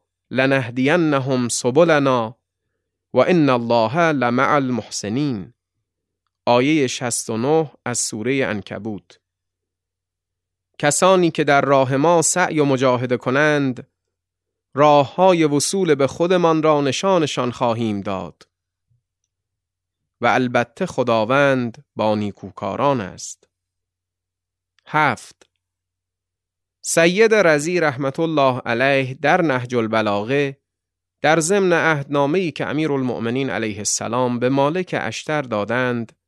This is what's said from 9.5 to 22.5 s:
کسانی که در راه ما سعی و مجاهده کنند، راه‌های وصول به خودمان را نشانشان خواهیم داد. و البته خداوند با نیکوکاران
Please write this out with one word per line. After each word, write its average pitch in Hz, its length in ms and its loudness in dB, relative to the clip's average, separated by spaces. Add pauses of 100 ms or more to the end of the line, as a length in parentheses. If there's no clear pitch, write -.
کسانی 180 520 2
که 156 140 -2
در 139 160 4
راه 135 360 2
ما 160 260 2
سعی 160 380 0
و 143 40 2
مجاهده 127 520 0
کنند، 139 680 0 (880)
راه‌های 151 720 4
وصول 151 500 0
به 135 120 2
خودمان 170 560 0
را 151 180 2
نشانشان 143 680 0
خواهیم 113 500 -2
داد. 92 480 -10 (1700)
و 120 60 0
البته 123 600 0
خداوند 123 1000 0 (120)
با 107 180 0
نیکوکاران 104 840 -4